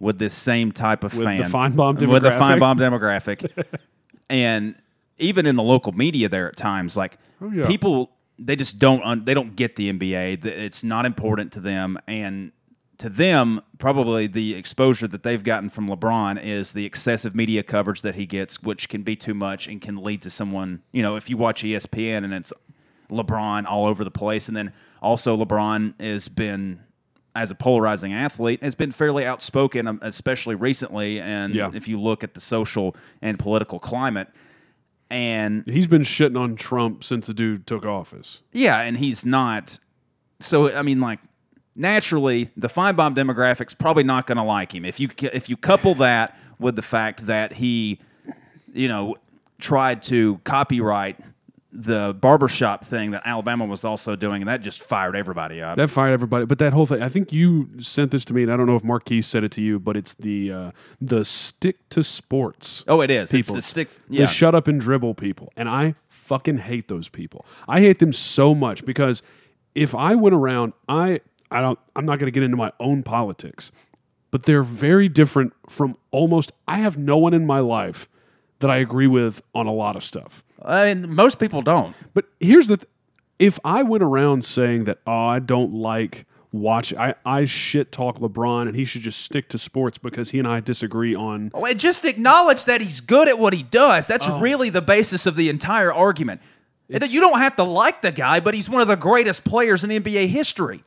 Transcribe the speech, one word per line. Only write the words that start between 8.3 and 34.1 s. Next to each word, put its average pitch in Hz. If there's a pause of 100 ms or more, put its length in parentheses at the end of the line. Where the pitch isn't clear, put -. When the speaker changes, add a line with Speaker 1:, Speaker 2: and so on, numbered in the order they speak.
Speaker 1:
they 127
just 117
don't 131
un-, 113
they 127
don't 113
get 120
the 101
N 95
B 95
A. 92
Th-, 87
it's 104
not 113
important 107
to 104
them. 95
And 98 (460)
to 117
them, 120 (180)
probably 117
the 107
exposure 117
that 95
they've 120
gotten 104
from 104
LeBron 101
is 101
the 104
excessive 110
media 110
coverage 104
that 104
he 101
gets, 95
which 104
can 104
be 107
too 110
much 98
and 101
can 104
lead 101
to 90
someone, 95 (100)
you 123
know, 104
if 104
you 123
watch 113
E 107
S 98
P 110
N 107
and 98
it's 92 (580)
LeBron 104
all 104
over 104
the 92
place. 107
And 110
then 101 (300)
also 117
LeBron 107
has 104
been, 98 (540)
as 110
a 98
polarizing 107
athlete, 117
has 139
been 156
fairly 143
outspoken, 127
um, 110
especially 117
recently. 107
And 101
Speaker 2:
Yeah. 104
Speaker 1:
if 104
you 110
look 110
at -
the 90
social 107 (280)
and 107
political 107
climate, 120 (800)